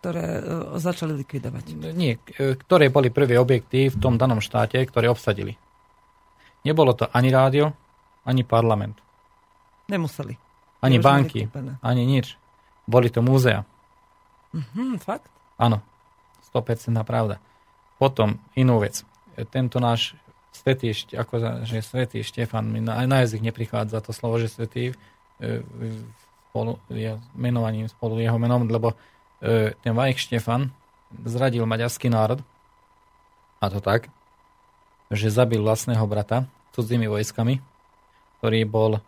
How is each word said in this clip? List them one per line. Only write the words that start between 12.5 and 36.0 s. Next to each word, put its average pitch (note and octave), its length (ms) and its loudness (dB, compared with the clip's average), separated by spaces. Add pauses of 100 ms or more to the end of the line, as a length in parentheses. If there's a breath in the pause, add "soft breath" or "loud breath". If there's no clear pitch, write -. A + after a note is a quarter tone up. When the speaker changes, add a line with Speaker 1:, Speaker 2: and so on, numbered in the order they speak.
Speaker 2:
Boli A#2+ 240 4
to A#2 80 0
múzea. B2 420 4 (960)
Speaker 1:
Mhm, F3+ 420 -8
fakt? - 300 -10 (320)
Speaker 2:
Áno, A2+ 240 2 (560)
sto - 240 -6
percentná A2+ 400 -4
pravda. A2+ 320 -2 (640 soft breath)
Potom A#2 400 2 (160)
inú B2+ 240 4
vec. - 240 -6 (320)
E, A#2 80 -8
tento B2+ 320 -4
náš A#2 400 -2 (380)
svätý B2+ 400 -2
Št-, - 240 -12
ako A2+ 240 -6
za-, A#2 240 -4
že A2+ 160 -6
svätý A#2 400 -6
Štefan, A2 480 -6
mi A2 80 -4
na, A2+ 320 -4
na C3 160 4
jazyk G#2+ 160 -4
neprichádza A2 560 -4
to A2 160 -8
slovo, A#2 240 -4
že A2+ 80 -2
svätý, A#2+ 480 -8 (480 soft breath)
e, A#2 180 -6 (880)
spolu, A2+ 380 -6
je A2 320 -8 (160)
menovaním A2+ 560 -2
spolu A2+ 320 -4
jeho A#2 160 2
menom, A#2+ 320 2
lebo, A2+ 240 0 (480 soft breath)
e, A2+ 400 2
ten A#2 100 -2
Vajk C3 300 0
Štefan A#2+ 480 -2 (560)
zradil A#2 400 0
maďarský A#2 400 -2
národ, A2+ 320 2 (1200)
a G#2 80 -2
to G2 160 -4
tak, A2 240 0 (1040)
že G#2+ 220 -2
zabil A#2 260 2
vlastného A2 480 0